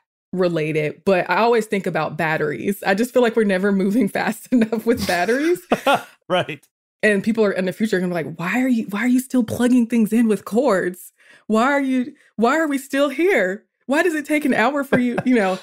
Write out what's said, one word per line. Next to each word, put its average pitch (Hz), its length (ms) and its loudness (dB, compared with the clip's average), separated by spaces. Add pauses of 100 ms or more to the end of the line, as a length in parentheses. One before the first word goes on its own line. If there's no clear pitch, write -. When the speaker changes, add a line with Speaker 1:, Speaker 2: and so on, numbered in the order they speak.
(320)
Speaker 1:
related, 156 720 -2
but 185 260 2
I 175 80 2
always 226 280 2
think 196 200 -4
about 160 300 -4
batteries. 156 680 -2
I 196 100 2
just 233 180 -2
feel 254 100 4
like 226 140 2
we're 226 80 4
never 202 280 0
moving 196 360 2
<laughs> - 100 -8
fast 185 340 -4
enough 226 340 0
with 240 200 0
batteries. 247 540 0 (260)
Speaker 2:
<laughs> 269 140 2 (260)
Right. 160 400 -4 (360)
Speaker 1:
And 202 200 4
people 220 220 0
are 196 80 0
in 185 140 -4
the 180 60 -4
future 208 280 -2
gonna 180 80 -2
be 175 60 -6 (100)
like, 165 140 -12
"Why 190 240 -2
are 262 60 0
you, 233 160 0
why 202 160 -6
are 240 80 -2
you 254 120 4
still 254 240 0
plugging 240 420 2
things 226 240 0
in 233 160 2
with 202 200 0
cords? 190 640 -2 (360)
Why 220 160 2
are 285 160 2
you, 262 340 -2 (220)
why 233 220 2
are 320 80 0
we 277 120 -2
still 277 320 -2
here? 262 560 0 (180)
Why 294 180 0
does 349 120 0
it 302 100 -4
take 302 220 -2
an 254 80 2
hour 277 300 0
for 262 140 0
you?" 240 280 0
You 254 80 2
know, 190 280 0